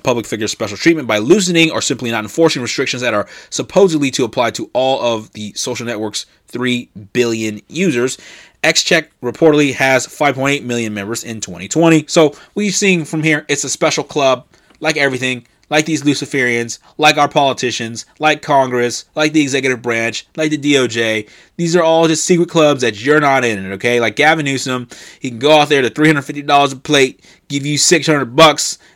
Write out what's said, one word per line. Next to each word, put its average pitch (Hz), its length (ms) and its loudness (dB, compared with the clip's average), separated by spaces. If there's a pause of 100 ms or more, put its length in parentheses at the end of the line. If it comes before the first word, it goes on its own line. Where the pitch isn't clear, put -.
public 120 220 -2
figures 107 260 -6
special 101 260 -8
treatment 156 300 2
by 107 120 2
loosening 170 520 4
or 113 100 -4
simply 120 300 -4
not 110 120 -4
enforcing 151 380 0
restrictions 123 400 -4
that 120 120 -2
are 101 120 -2 (240)
supposedly 156 640 2
to 127 140 0
apply 117 260 -2
to - 220 -10
all 131 280 0
of 113 300 -4
the 104 220 -12
social 120 320 -8
network's 110 400 -6 (220)
three 123 420 -4 (240)
billion 113 560 -2
users. 131 480 -2 (460)
X 160 200 0
Check 165 260 0 (120)
reportedly 147 520 2
has 131 320 2
five 143 300 -2
point 135 180 -2
eight 139 120 -6
million 117 280 -4
members 104 300 -8
in 110 180 -12
twenty 90 280 -12
twenty. 160 380 4
So 151 280 4 (200)
we've 208 200 -2
seen 180 300 2
from 156 180 -4
here, 151 240 0
it's 143 160 -2
a - 60 -6
special 156 340 -2
club, 135 420 0 (360)
like 156 160 -2
everything, 127 500 -2 (220)
like 156 160 0
these 151 180 -2
Luciferians, 123 760 -2 (180)
like 151 200 4
our 147 100 4
politicians, 123 760 -2 (140)
like 151 220 0
Congress, 127 640 0 (100)
like 151 180 0
the 156 80 4
executive 131 400 -2
branch, 117 440 -4 (100)
like 156 140 -2
the 151 80 -2
D 143 200 2
O 127 100 2
J. 110 400 -2 (280)
These 170 200 -2
are 175 80 4
all 165 240 4
just 160 180 0
secret 175 240 2
clubs 147 320 2
that 110 220 -2
you're 151 180 2
not 135 240 2
in, 95 280 -4
okay? 120 260 0
Like 113 180 -2
Gavin 151 280 2
Newsom, 127 420 -4 (340)
he 135 80 -6
can 117 100 -10
go 151 180 4
out 147 120 2
there 143 120 4
to 117 80 0
three 151 180 2
hundred 147 160 2
fifty 143 180 -10
dollars 143 300 2
a 131 60 -10
plate, 135 440 0 (280)
give 139 160 -4
you 147 120 -2
six 160 300 2
hundred 135 260 0
bucks, 151 440 2 (180)